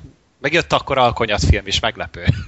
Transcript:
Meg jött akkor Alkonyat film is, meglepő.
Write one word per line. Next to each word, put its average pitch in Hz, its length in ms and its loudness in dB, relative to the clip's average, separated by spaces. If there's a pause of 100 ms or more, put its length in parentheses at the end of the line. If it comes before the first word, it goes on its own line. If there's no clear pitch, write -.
(400)
Meg 147 120 -2
jött 165 200 0
akkor 135 260 0
Alkonyat 113 460 2
film 98 220 -2
is, 95 140 -4
meglepő. - 440 -6 (240)